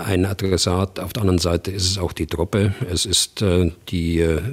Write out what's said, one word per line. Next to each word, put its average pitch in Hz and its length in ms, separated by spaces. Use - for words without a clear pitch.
ein 92 200
Adressat. 95 760
Auf 90 140
der 113 80
anderen 92 180
Seite 85 320
ist 95 180
es 95 80
auch 87 140
die 80 160
Truppe. 98 460
Es 87 140
ist, - 360
äh, 90 300
die, 85 300
äh, 82 220